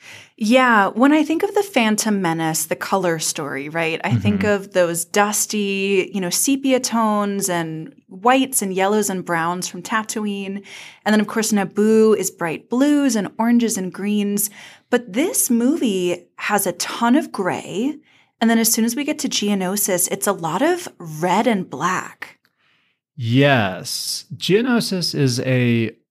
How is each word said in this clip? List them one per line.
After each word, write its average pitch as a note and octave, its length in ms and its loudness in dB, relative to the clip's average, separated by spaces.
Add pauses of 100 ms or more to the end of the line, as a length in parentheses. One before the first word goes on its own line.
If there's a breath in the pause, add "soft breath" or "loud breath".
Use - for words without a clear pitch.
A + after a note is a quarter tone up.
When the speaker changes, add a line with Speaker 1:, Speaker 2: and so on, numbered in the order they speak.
(380 loud breath)
Speaker 1:
Yeah, A3+ 500 4
when C4+ 260 4
I D#4 100 4
think D#4+ 200 0
of G4+ 100 -2
the G#4 100 2
Phantom G#3+ 580 0
Menace, E3 440 -2
the F3+ 100 -6
color F3+ 440 -2
story, C#3+ 500 -6
right? D#3+ 340 -4
I G3 120 0
think G3 260 0
Speaker 2:
Mm-hmm. G#3 100 2
Speaker 1:
of G3 220 -2
those E3+ 320 2
dusty, G3+ 1080 0
you G3 80 -4
know, F3 80 -4
sepia C4+ 500 0
tones G#3 680 0
and D#3+ 440 -4 (140)
whites B3+ 540 0
and G3 120 -2
yellows G3+ 360 2
and F#3 160 -4
browns F3 420 -2
from F3+ 160 -12
Tatooine. G3+ 840 -6 (400 loud breath)
And G#3+ 80 2
then, G#3+ 80 4
of G#3 60 -2
course, A3 240 -2
Naboo G#3+ 680 4
is F#3 140 -4
bright - 380 -6
blues C#4 460 2
and F#3+ 220 -2
oranges A#3 400 2
and F#3 160 -6
greens. G3+ 560 -2 (400 loud breath)
But A#3+ 240 -2
this D#4 360 0
movie A#3 760 0 (120)
has G3+ 280 -2
a F3+ 80 0
ton - 420 0
of D#4 160 0
gray. F#3 680 -4 (440 soft breath)
And A3+ 80 4
then A3+ 80 4
as A3+ 140 2
soon A3+ 140 2
as A#3 100 -2
we C#4+ 80 -4
get D4 160 -4
to B3+ 100 -4
Geonosis, G3 840 0
it's G3 160 -2
a G#3 60 2
lot E3 280 -4
of F4 260 0 (100)
red F3 480 -2
and G3+ 240 0
black. - 680 -8 (760)
Speaker 2:
Yes. A#2+ 1080 0 (100)
Geonosis F#3+ 800 0
is C3 280 2
a A#2+ 500 2 (200)